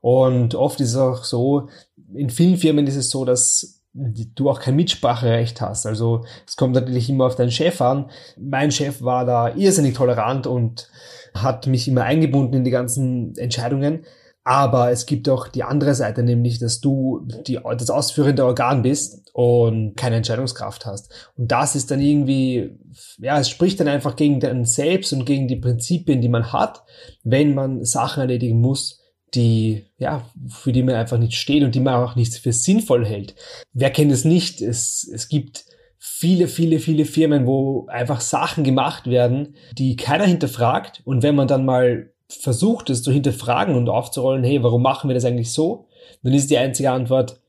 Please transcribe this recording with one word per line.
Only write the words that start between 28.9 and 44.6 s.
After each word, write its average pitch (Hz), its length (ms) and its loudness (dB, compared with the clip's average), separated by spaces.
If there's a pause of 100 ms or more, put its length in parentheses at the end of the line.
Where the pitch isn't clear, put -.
die, 110 520 2 (120)
ja, 131 320 -6 (180)
für - 220 -6
die 123 140 2
man 127 100 0
einfach 117 240 0
nicht 117 160 0
steht 143 300 2
und 120 100 0
die 127 60 0
man 131 140 2
auch 120 200 0
nicht 117 200 0
für - 180 -4
sinnvoll 185 520 2
hält. 101 300 -6 (380)
Wer 131 180 0
kennt 147 220 4
es 127 120 0
nicht? 170 380 2
Es, - 500 -4
es - 160 -10
gibt - 360 -4 (340)
viele, 180 480 2
viele, 165 320 2
viele 156 260 2
Firmen, 147 420 2
wo 135 420 0
einfach 120 320 -4
Sachen 147 420 -2
gemacht 131 460 0
werden, 123 480 2 (160)
die 127 240 -2
keiner 156 280 0
hinterfragt. 147 800 0
Und 131 200 0
wenn 147 100 4
man 139 140 2
dann 135 160 2
mal 127 480 2 (160)
versucht, 175 640 -2
es 120 120 -2
zu 139 100 0
hinterfragen 139 600 0
und 120 140 0
aufzurollen, 127 560 0
hey, 135 180 2